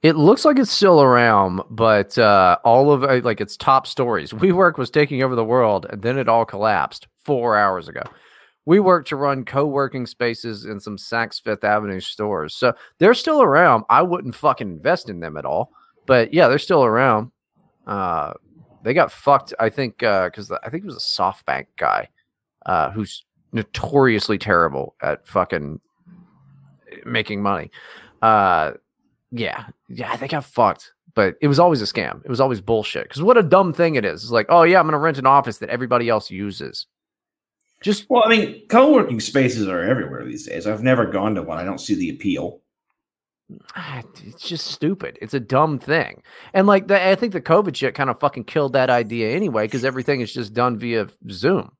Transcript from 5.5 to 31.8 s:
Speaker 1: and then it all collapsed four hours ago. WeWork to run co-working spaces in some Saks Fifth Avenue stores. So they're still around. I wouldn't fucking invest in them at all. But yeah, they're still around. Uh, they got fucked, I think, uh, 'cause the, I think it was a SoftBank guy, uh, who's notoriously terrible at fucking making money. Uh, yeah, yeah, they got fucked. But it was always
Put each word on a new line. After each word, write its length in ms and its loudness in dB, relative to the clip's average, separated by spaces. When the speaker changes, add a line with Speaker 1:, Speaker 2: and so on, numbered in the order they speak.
Speaker 1:
and 120 -12
then 160 -2
it 100 -2
all 160 2
collapsed 640 -4
four 320 -2
hours 300 0
ago. 160 -12
WeWork 400 4
to 100 -6
run 280 -2
co-working 600 -2
spaces 580 -8
in 160 -12
some 160 -12
Saks 440 -8
Fifth 220 -6
Avenue 380 -2
stores. 520 -6
So 200 0
they're 160 6
still 280 2
around. 480 4
I 120 6
wouldn't 320 -4
fucking 340 -2
invest 400 -4
in 120 -12
them 160 -12
at 80 -12
all. 260 -4
But 300 2
yeah, 140 6
they're 100 2
still 260 2
around. 460 2
Uh, 460 -6
they 120 -4
got 180 0
fucked, 480 0
I 80 2
think, 340 -6
uh, 280 0
'cause 180 -16
the, 160 -8
I 40 -12
think 140 -10
it 40 -16
was 100 -16
a 260 -6
SoftBank 440 -4
guy, 320 -2
uh, 240 -2
who's 340 -10
notoriously 880 0
terrible 600 -2
at 280 -6
fucking 500 -4
making 380 -6
money. 280 -4
Uh, 520 2
yeah, 300 -8
yeah, 280 -10
they 120 -10
got 160 -6
fucked. 480 -2
But 260 0
it 80 2
was 100 2
always 240 4